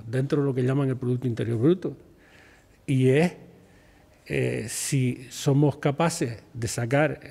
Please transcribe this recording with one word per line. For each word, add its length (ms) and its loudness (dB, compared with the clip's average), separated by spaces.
dentro 360 0
de 60 2
lo 60 0
que 100 0
llaman 260 2
el 80 -2
Producto 300 -2
Interior 300 -2
Bruto. 380 2
Y 240 4
es, 280 4
eh, 420 -2
si 640 -2
somos 480 2
capaces 640 -2
de 140 -6
sacar 520 0